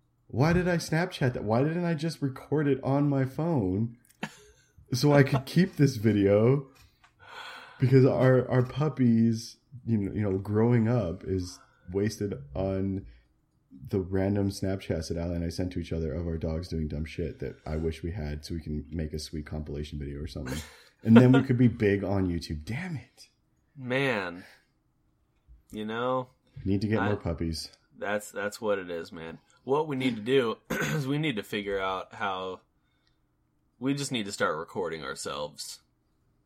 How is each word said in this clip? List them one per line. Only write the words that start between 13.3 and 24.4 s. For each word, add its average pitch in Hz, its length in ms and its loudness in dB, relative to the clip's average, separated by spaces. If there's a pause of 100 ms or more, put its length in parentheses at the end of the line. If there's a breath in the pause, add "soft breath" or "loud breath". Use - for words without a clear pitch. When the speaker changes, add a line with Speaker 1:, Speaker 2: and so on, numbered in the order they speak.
Speaker 1:
the 104 100 0
random 95 520 0
Snapchats 92 580 -4
that 82 80 -6
Allie 85 180 -4
and 85 80 -4
I 85 60 -2
sent 87 240 -6
to 90 60 -6
each 82 120 -8
other 80 220 -4
of 85 140 -6
our 82 100 -4
dogs 80 320 -6
doing 80 180 -4
dumb 73 160 -6
shit - 360 -8
that - 160 -8 (100)
I 78 120 -4
wish 80 240 -4
we 87 100 -6
had 76 340 -8
so - 80 -10
we 82 80 -6
can 76 280 -8
make 80 220 -6
a 80 80 -6
sweet 76 260 -10
compilation 73 540 -8
video 71 220 -10
or - 60 -8
something. 78 320 -8 (440 loud breath)
And 113 140 10
then 123 160 10
we 135 100 8
could 127 140 0
be 123 100 6
big 101 380 2
on 95 240 0
YouTube. 82 340 -6
Damn 151 320 -6
it. - 320 -16 (480)
Speaker 2:
Man. 120 720 -2 (1300 loud breath)